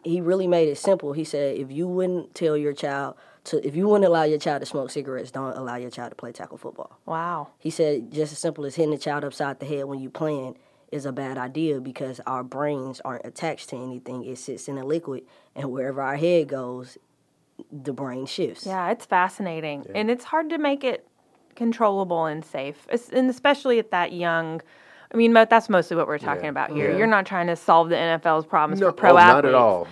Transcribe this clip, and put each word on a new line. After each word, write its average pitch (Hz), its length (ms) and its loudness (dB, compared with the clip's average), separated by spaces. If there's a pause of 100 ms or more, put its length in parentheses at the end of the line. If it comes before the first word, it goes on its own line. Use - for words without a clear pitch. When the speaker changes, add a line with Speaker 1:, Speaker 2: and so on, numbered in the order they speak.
Speaker 1:
he 170 180 -2
really 185 260 0
made 170 220 4
it 143 80 -4
simple. 175 360 0
He 156 120 -4
said, 143 320 -4
"If 131 140 -8
you 165 160 -4
wouldn't 180 460 -4
tell 160 220 0
your 147 160 -2
child 139 440 -6 (300)
to, - 220 -4
if 143 80 -6
you 190 140 2
wouldn't 202 180 6
allow 165 160 4
your 156 160 2
child 143 220 -4
to 143 40 -10
smoke 135 240 -8
cigarettes, 131 420 -10
don't 135 260 -8
allow 123 180 -8
your 123 140 -10
child 120 220 -12
to - 40 -20
play 120 160 -14
tackle - 260 -16
football." - 480 -16
Speaker 2:
Wow. 165 440 -6 (100)
Speaker 1:
He 160 100 -8
said, 151 420 -2
"Just 151 200 -4
as 151 80 -14
simple 151 260 -6
as 135 100 -10
hitting 151 180 0
a 143 40 -4
child 143 280 -6
upside 143 340 -6
the 139 60 -12
head 143 200 -6
when 139 140 -10
you 131 100 -12
playing 143 460 -6 (380)
is 139 140 -8
a 135 40 -6
bad 131 280 -8
idea 135 420 -2
because 131 460 -10
our 127 160 -4
brains 135 600 -6
aren't 127 220 -10
attached 147 440 -8
to 139 60 -10
anything. 127 480 -12
It 127 140 -12
sits 127 320 -12
in 139 80 -8
a 131 80 -10
liquid, 147 380 -4 (320)
and 135 160 -8
wherever 135 320 -6
our 135 120 -2
head 160 320 2
goes, 127 500 -10 (720)
the 139 220 -10
brain 131 340 -8
shifts." - 400 -6
Speaker 2:
Yeah, 185 240 -2
it's 240 140 -6
fascinating. 165 800 -2
Speaker 3:
Yeah. 196 80 -14
Speaker 2:
And 214 160 0
it's 247 140 -4
hard 311 260 -2
to 320 80 -2
make 277 240 -2
it - 240 -4 (480)
controllable 196 720 0
and 156 200 -4
safe, 139 440 -10
es-, 233 200 -4
and 254 200 2
especially 254 500 2
at 220 120 -4
that 175 200 0
young, 165 500 -2 (500)
I 226 60 -2
mean, 233 160 6
mo-, 226 160 10
that's 226 200 4
mostly 180 280 4
what 165 100 2
we're 151 120 -4
talking 147 260 -4
Speaker 3:
Yeah. 151 60 -4
Speaker 2:
about 139 200 -4
here. 147 200 0
Speaker 1:
Yeah. 180 60 0
Speaker 2:
You're 220 100 2
not 202 180 4
trying 175 220 -2
to 170 80 0
solve 165 340 4
the 170 80 2
N 165 120 0
F 165 160 0
L's 160 200 2
problems 156 340 0
Speaker 3:
No, 190 80 4
Speaker 2:
for 170 60 2
pro 180 200 8
Speaker 3:
oh, 175 40 12
Speaker 2:
athletes. 175 180 12
Speaker 3:
not 143 100 6
at 131 100 6
all. 98 360 6